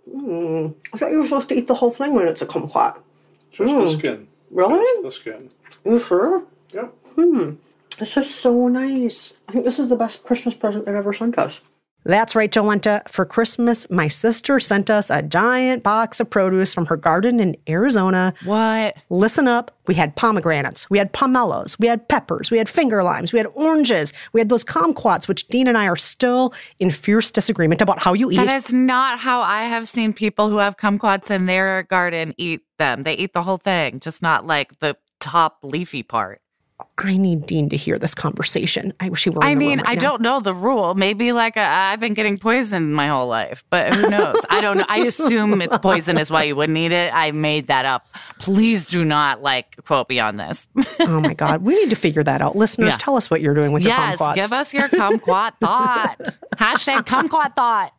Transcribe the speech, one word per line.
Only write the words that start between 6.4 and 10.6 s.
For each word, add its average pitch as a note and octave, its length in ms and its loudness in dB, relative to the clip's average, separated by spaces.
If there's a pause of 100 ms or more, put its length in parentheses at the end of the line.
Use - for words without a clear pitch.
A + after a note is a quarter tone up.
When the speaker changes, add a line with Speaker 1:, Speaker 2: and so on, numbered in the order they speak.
Speaker 2:
Yep. A#3 200 -10 (220)
Speaker 1:
Hmm. D4 340 2 (500)
This - 180 -4
is C#4 160 -2
so B3 340 2
nice. B3+ 680 -2 (100)
I - 40 -16
think A#3+ 140 -2
this B3 140 0
is C4 100 -2
the B3 60 2
best A3+ 280 -6
Christmas A#3+ 320 -4
present G#3 300 -4